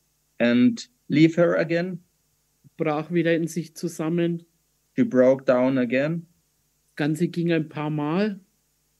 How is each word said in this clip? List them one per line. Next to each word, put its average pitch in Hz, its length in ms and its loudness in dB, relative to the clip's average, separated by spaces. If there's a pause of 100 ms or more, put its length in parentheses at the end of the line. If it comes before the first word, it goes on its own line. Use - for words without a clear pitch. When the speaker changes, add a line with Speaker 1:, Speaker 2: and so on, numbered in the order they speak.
(380)
Speaker 1:
And 120 520 2 (180)
„Leave 160 280 4
her 175 220 2
again.“ 170 420 -4 (760)
Speaker 2:
Brach 156 340 -4
wieder 170 240 2
in 160 100 -2
sich 156 300 -10
zusammen. 170 680 -4 (520)
Speaker 1:
She 131 80 0
broke 127 400 2
down 131 340 2
again. 139 480 -2 (600)
Speaker 2:
Das - 80 -20
Ganze 156 320 -2
ging 170 240 -2
ein 156 160 0
paar 151 220 -6
Mal. 165 500 -2 (600)